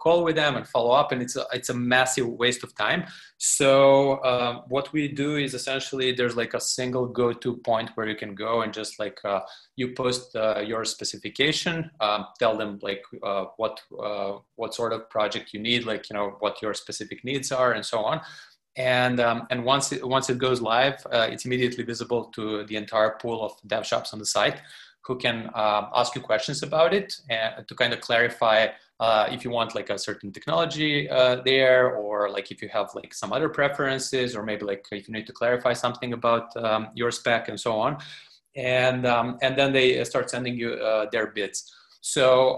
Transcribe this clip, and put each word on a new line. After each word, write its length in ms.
call 220
with 160
them 160
and 160
follow 260
up. 120
And 120
it's 160
a, 40
it's 180
a 20
massive 340
waste 240
of 40
time. 140
So, 320
um, 200
what 200
we 80
do 60
is 140
essentially 480
there's, 240
like, 120
a 100
single 280
go-to 300
point 240
where 180
you 100
can 100
go 60
and 80
just, 120
like, 140
uh, 80
you 60
post, 200
uh, 160
your 120
specification, 800
um, 140
tell 180
them, 120
like, 160
uh, 140
what, 160
uh, 240
what 100
sort 160
of 40
project 380
you 140
need, 120
like, 180
you 80
know, 100
what 200
your 120
specific 340
needs 180
are 160
and 160
so 60
on. 80
And, 200
um, 100
and 80
once 200
it, 60
once 160
it 140
goes 140
live, 380
uh, 160
it's 140
immediately 460
visible 300
to 60
the 160
entire 280
pool 240
of 60
dev 180
shops 240
on 40
the 180
site 240
who 80
can, 120
uh, 200
ask 160
you 40
questions 300
about 380
it 80
and 220
to 140
kind 120
of 140
clarify, 500
uh, 240
if 140
you 140
want, 200
like, 180
a 20
certain 280
technology, 580
uh, 360
there, 380
or, 140
like, 180
if 80
you 140
have, 180
like, 200
some 220
other 120
preferences, 880
or 60
maybe, 300
like, 180
if 160
you 80
need 120
to 140
clarify 320
something 280
about, 340
um, 320
your 100
spec 380
and 180
so 60
on. 60
And, 500
um, 360
and 140
then 160
they 320
start 240
sending 340
you, 80
uh, 240
their 160
bids. 300
So, 100